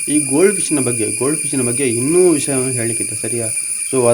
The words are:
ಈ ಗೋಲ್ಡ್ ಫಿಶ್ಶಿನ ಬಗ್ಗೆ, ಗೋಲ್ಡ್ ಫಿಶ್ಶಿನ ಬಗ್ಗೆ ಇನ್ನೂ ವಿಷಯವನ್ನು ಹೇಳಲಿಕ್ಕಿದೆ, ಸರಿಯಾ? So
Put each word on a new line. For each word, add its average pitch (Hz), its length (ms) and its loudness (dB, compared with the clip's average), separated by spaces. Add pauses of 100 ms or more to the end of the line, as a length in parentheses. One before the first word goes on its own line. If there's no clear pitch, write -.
ಈ 143 120 0
ಗೋಲ್ಡ್ 151 340 2
ಫಿಶ್ಶಿನ 151 260 -2
ಬಗ್ಗೆ, 113 300 -2
ಗೋಲ್ಡ್ 147 300 -2
ಫಿಶ್ಶಿನ 135 220 -2
ಬಗ್ಗೆ 120 260 0
ಇನ್ನೂ 156 420 4
ವಿಷಯವನ್ನು 131 420 0
ಹೇಳಲಿಕ್ಕಿದೆ, 117 500 -4
ಸರಿಯಾ? 113 280 -4 (440)
So 123 200 4